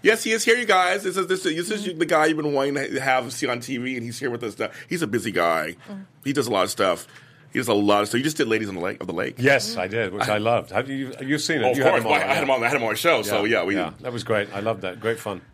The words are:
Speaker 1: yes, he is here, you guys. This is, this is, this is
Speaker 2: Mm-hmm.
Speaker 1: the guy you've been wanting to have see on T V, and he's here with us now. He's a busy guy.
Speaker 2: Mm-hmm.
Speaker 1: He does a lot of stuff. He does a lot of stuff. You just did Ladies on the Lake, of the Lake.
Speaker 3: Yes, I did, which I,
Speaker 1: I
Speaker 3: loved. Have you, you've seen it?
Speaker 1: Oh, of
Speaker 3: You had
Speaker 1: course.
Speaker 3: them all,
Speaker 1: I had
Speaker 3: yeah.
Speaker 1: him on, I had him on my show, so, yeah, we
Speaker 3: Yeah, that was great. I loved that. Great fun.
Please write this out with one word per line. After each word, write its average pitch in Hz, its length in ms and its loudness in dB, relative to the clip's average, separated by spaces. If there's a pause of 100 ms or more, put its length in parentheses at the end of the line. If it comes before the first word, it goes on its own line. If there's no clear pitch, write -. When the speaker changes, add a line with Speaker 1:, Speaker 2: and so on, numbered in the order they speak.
Speaker 1:
yes, 220 200 4
he 226 80 0
is 220 140 0
here, 233 120 6
you 247 100 -2
guys. 185 360 4
This 185 140 -2
is, 190 80 0
this 185 180 -2
is, 160 120 0
this 175 160 -4
is 208 160 -4
Speaker 2:
Mm-hmm. 175 100 -6
Speaker 1:
the 160 80 0
guy 156 220 4
you've 160 100 2
been 151 160 -2
wanting 139 220 0
to 135 260 -4
have 131 320 0
see 135 140 -4
on 120 140 -2
T 123 160 -6
V, 127 180 -4
and 117 100 -6
he's 117 140 -10
here 135 100 -4
with 117 140 -6
us 107 160 -8
now. 110 100 -4 (180)
He's 175 140 -2
a 160 60 0
busy 104 240 0
guy. 85 440 2 (140)
Speaker 2:
Mm-hmm. 98 120 -12 (220)
Speaker 1:
He 139 100 -2
does 131 120 2
a 120 60 -4
lot 98 140 4
of 98 40 -8
stuff. 92 380 0 (460)
He - 60 0
does 120 80 -2
a 117 60 4
lot 101 280 4
of 104 60 0
stuff. 120 120 -2
You 131 40 -2
just 151 140 -2
did 139 100 2
Ladies 110 220 0
on 95 60 -8
the 90 60 -6
Lake, 95 200 -4
of 92 60 -6
the 90 60 -6
Lake. - 240 -4
Speaker 3:
Yes, 135 380 2
I 92 120 -2
did, 104 260 -2
which 101 160 -6
I, 104 60 2
Speaker 1:
I - 20 0
Speaker 3:
loved. 110 320 0
Have 120 200 -2
you, 135 300 -8
you've 139 220 -2
seen 165 180 0
it? 113 60 0
Speaker 1:
Oh, 127 60 4
of 123 60 2
Speaker 3:
You 139 60 2
had - 60 6
Speaker 1:
course. - 140 2
Speaker 3:
them - 100 -2
all, 151 40 4
Speaker 1:
I - 20 2
had 135 160 0
Speaker 3:
yeah. - 80 0
Speaker 1:
him 135 60 0
on, 127 140 2
I 117 60 2
had 143 80 0
him 123 60 0
on 113 40 -2
my 107 60 -2
show, 139 300 2
so, 101 200 0
yeah, 107 220 2
we 98 100 0
Speaker 3:
Yeah, 90 240 -2
that 127 140 -8
was 117 100 -6
great. 107 300 0
I 101 80 -6
loved 104 220 -4
that. 92 180 -8
Great 113 180 -2
fun. 95 220 -8 (120)